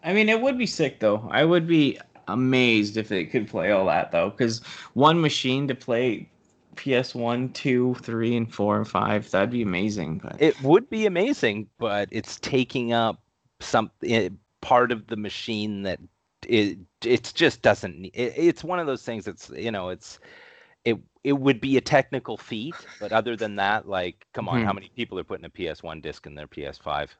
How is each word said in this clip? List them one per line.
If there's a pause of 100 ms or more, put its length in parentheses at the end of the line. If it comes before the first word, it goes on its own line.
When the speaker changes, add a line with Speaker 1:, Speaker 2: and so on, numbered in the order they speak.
Speaker 1:
I
mean,
it
would
be
sick,
though.
I
would
be (300)
amazed
if
it
could
play
all
that,
though,
'cause (340)
one
machine
to
play (460)
P
S
one,
two,
three,
and
four
and
five,
that'd
be
amazing.
But
Speaker 2:
It
would
be
amazing, (100)
but
it's
taking
up (380)
some, (120)
it, (280)
part
of
the
machine
that (460)
it, (260)
it
just
doesn't
ne-,
it,
it's
one
of
those
things
that's,
you
know,
it's, (680)
it, (260)
it
would
be
a
technical
feat, (120)
but
other
than
that,
like,
come
on,
how
Speaker 1:
Mm-hmm.
Speaker 2:
many
people
are
putting
a
P
S
one
disc
in
their
P
S
five?